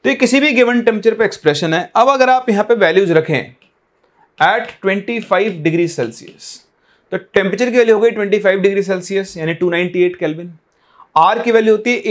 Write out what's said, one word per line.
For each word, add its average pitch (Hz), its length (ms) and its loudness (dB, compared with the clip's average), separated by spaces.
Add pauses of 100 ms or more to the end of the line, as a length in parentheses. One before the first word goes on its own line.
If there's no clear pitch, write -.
तो 254 40 2
ये 269 60 2
किसी 269 240 2
भी 294 140 0
गिवन 240 280 2
टेम्परेचर 220 360 0
पे 220 80 0
एक्सप्रेशन 160 480 -2
है। 170 220 -4
अब 233 140 4
अगर 262 200 2
आप 254 200 0
यहाँ 208 140 2
पे 233 120 0
वैल्यूज 185 360 2
रखें 156 440 -2 (840)
at 190 320 0 (100)
ट्वेंटी 202 380 -4
फ़ाइव 196 440 -2
degree 165 260 0
Celsius, - 600 -10 (600)
तो 190 60 -4
टेम्परेचर 190 540 -2
की 247 60 0
वैल्यू 226 180 4
हो 208 60 0
गई 233 100 2
ट्वेंटी 208 280 -2
फ़ाइव 196 200 0
डिग्री 196 240 0
सेल्सियस, 190 540 -6
यानी 160 160 -4
टू 180 160 -2
नाइंटी 180 340 -2
एट 180 120 -2
केल्विन। 170 380 -8 (640)
आर 196 220 4
की 233 120 -2
वैल्यू 220 240 4
होती 220 160 0
है 240 60 0 (140)